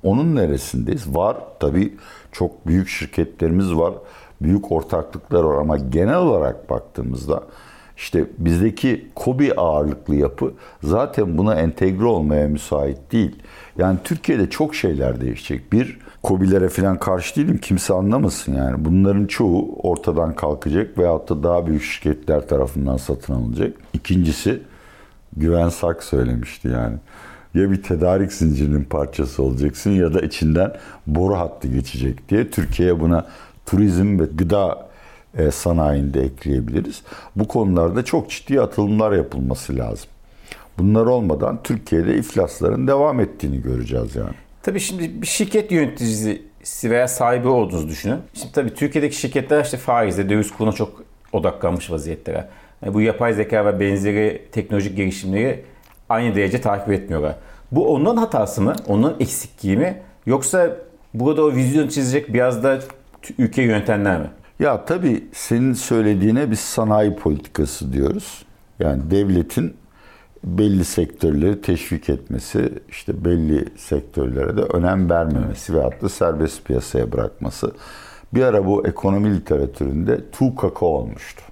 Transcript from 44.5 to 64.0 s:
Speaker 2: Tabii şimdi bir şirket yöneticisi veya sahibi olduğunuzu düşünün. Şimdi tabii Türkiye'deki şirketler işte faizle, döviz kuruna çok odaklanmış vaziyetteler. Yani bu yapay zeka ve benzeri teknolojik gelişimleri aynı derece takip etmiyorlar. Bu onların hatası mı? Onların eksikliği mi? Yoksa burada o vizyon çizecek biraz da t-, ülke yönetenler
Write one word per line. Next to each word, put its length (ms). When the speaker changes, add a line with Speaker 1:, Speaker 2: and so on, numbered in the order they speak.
Speaker 2:
Tabii 180
şimdi 420
bir 40
şirket 460
yöneticisi 1160
veya 180
sahibi 400
olduğunuzu 400
düşünün. 300
Şimdi 180
tabii 220
Türkiye'deki 420
şirketler 480
işte 120
faizle, 520
döviz 220
kuruna 220
çok 300
odaklanmış 580
vaziyetteler. 560
Yani 100
bu 60
yapay 340
zeka 320
ve 140
benzeri 600
teknolojik 440
gelişimleri 680
aynı 260
derece 260
takip 320
etmiyorlar. 440
Bu 220
onların 220
hatası 460
mı? 140
Onların 340
eksikliği 560
mi? 240
Yoksa 500
burada 280
o 120
vizyon 340
çizecek 460
biraz 280
da 160
t-, 160
ülke 240
yönetenler 580